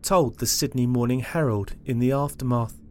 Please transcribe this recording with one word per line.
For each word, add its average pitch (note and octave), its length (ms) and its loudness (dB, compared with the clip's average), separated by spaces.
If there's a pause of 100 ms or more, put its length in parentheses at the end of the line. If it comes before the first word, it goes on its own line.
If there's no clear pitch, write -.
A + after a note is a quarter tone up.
told D#3+ 380 2
the - 80 -2
Sydney B2+ 400 0
Morning B2 340 2
Herald A#2+ 540 -2 (100)
in B2 140 -2
the B2 140 2
aftermath. C3 640 -2 (120)